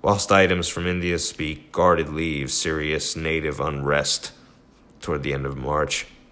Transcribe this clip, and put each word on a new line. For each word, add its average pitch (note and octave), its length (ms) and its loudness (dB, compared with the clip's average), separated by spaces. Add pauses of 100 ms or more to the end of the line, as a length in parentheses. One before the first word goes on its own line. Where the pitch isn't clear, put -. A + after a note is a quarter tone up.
whilst G2+ 280 2
items F#2 360 6
from F2 180 -4
India F2 320 0
speak - 540 -6
guardedly D#2+ 720 2
of C2 80 -4
serious D#2 640 -2
native D#2 440 -2
unrest C#2+ 720 0 (720)
toward D2 220 -4
the D2 100 -2
end C#2 120 -4
of C#2 120 -6
March. D2 480 -2 (260)